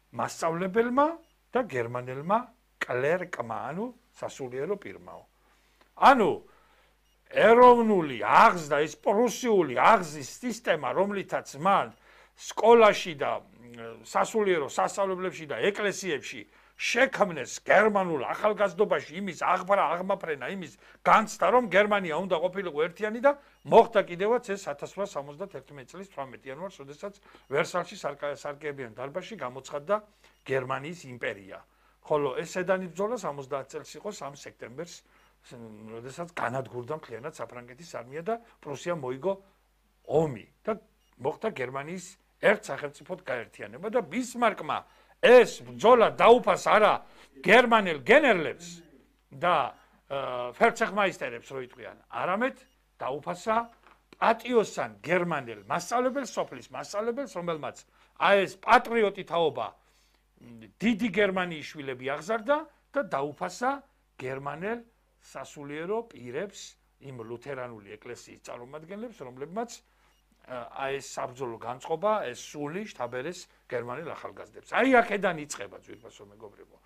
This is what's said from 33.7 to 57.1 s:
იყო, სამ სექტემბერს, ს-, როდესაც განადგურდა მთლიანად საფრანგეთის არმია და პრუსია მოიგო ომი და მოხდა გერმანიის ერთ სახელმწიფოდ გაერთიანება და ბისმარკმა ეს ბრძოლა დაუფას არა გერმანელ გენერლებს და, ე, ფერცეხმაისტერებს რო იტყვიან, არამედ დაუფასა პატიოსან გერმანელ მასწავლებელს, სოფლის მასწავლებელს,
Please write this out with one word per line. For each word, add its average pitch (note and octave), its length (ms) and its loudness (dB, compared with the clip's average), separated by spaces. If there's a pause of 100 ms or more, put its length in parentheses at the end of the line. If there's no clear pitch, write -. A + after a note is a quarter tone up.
იყო, D#3 160 -12
სამ C#3+ 240 -14
სექტემბერს, B2+ 560 -16 (480)
ს-, B2+ 160 -20 (400)
როდესაც C3+ 320 -12
განადგურდა A#2+ 640 -6
მთლიანად B2+ 380 -12
საფრანგეთის A#2+ 640 -16
არმია C3 240 -12
და G#3+ 120 -4 (280)
პრუსია D#3 320 -6
მოიგო C#3 400 -4 (760)
ომი C3+ 380 0 (160)
და G#3+ 160 -4 (420)
მოხდა D#3 300 -4
გერმანიის C#3 560 -8 (320)
ერთ G3+ 260 4
სახელმწიფოდ C#3+ 640 -10
გაერთიანება B2 640 -8
და A#3+ 100 0
ბისმარკმა F#3+ 800 -2 (440)
ეს A3+ 380 10
ბრძოლა F#3 540 6
დაუფას G3 520 6
არა F#3+ 260 6 (520)
გერმანელ A3 560 6
გენერლებს F#3 640 4 (640)
და, C#3+ 420 2 (360)
ე, C#3 80 -4 (360)
ფერცეხმაისტერებს F#3+ 960 -2
რო C3+ 120 -10
იტყვიან, G#2+ 420 -16
არამედ G3+ 520 -4 (440)
დაუფასა E3+ 560 -6 (580)
პატიოსან G3 840 0
გერმანელ C3+ 680 -2
მასწავლებელს, A#3+ 640 -2
სოფლის C#3+ 400 -8
მასწავლებელს, A3 640 -6